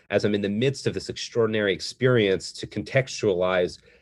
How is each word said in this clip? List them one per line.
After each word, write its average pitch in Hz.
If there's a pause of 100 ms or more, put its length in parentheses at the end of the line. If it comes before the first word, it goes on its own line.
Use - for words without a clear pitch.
as 101
I'm 104
in 101
the 101
midst 120
of 98
this 92
extraordinary 107
experience 104
to -
contextualize, 92 (220)